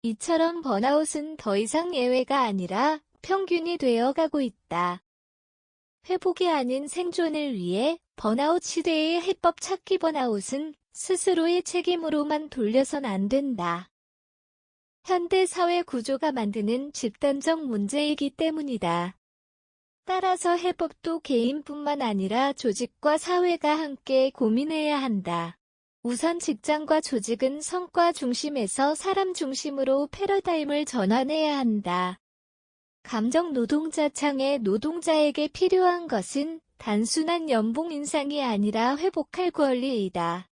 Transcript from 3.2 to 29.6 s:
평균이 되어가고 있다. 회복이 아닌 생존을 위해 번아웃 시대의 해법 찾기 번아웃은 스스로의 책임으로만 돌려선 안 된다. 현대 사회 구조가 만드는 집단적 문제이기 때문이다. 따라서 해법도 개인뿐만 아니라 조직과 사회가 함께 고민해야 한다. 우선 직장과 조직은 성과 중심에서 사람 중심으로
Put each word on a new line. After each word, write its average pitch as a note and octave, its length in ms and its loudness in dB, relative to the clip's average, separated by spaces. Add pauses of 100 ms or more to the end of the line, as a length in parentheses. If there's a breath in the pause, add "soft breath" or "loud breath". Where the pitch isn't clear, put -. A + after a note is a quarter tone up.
평균이 F4 560 0
되어가고 C#4 640 2
있다. F3+ 640 -4 (1040)
회복이 F4+ 400 0
아닌 C4+ 380 0
생존을 D#4 680 -2
위해 G#3 460 0 (160)
번아웃 C#4 480 2
시대의 E4 580 0
해법 F4 400 0
찾기 F#4+ 380 -2
번아웃은 C#4+ 760 -2 (180)
스스로의 F4 680 2
책임으로만 D#4 880 -2
돌려선 C4 560 0
안 G3 240 0
된다. G3 640 -2 (1120)
현대 F4+ 400 2
사회 F4 380 0
구조가 C4+ 480 -2
만드는 A3+ 640 -2
집단적 C#4+ 760 -2
문제이기 C#4+ 640 -2
때문이다. A#3 840 -2 (960)
따라서 F#4 480 2
해법도 E4+ 640 -2
개인뿐만 C#4+ 840 -2
아니라 A3 520 0
조직과 C4 680 0
사회가 F4 580 2
함께 C4+ 540 0
고민해야 D4 680 0
한다. F3+ 560 -2 (460)
우선 D#4+ 380 0
직장과 D4+ 640 0
조직은 C4 600 -2
성과 F4 500 0
중심에서 C4+ 840 -2
사람 F#4 400 0
중심으로 C#4 720 0